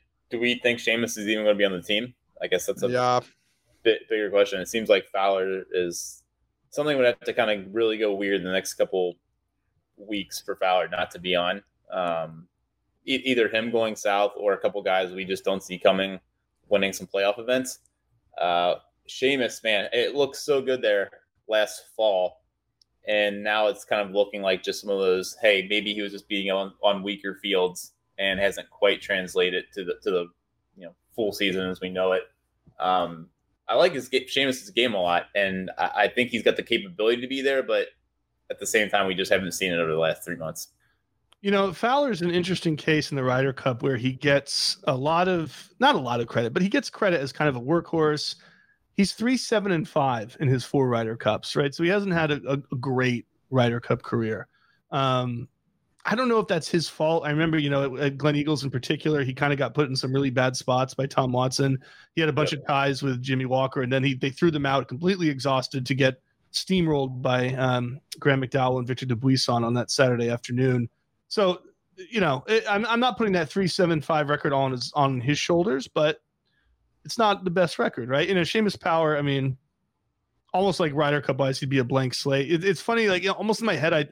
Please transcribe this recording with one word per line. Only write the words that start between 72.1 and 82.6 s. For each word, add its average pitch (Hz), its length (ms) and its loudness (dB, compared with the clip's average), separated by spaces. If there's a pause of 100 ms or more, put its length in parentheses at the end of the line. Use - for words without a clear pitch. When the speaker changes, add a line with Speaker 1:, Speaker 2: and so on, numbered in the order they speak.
Speaker 3:
know, 135 260 2
it, 220 220 2
I'm, 208 160 2
I'm 233 160 2
not 247 160 2
putting 214 160 0
that 170 160 2
three, 196 180 0
seven, 165 360 2
five 151 260 0
record 147 240 0
on 135 200 2
his, 123 220 -8
on 139 240 2
his 139 200 0
shoulders, 185 500 0
but 156 320 2 (840)
it's - 100 -10
not 202 280 2
the 185 60 -2
best 170 280 0
record, 127 320 -2
right? 151 180 2
You 196 60 2
know, 175 80 4
Seamus 208 360 0
Power, 165 380 2
I 147 60 -2
mean, 135 340 0 (960)
almost 185 260 2
like 160 140 0
Ryder 147 300 2
Cup 135 160 -2
wise, 135 200 0
he'd 135 120 -6
be 135 80 2
a 127 60 4
blank 127 280 0
slate. 139 400 0
It, 170 120 2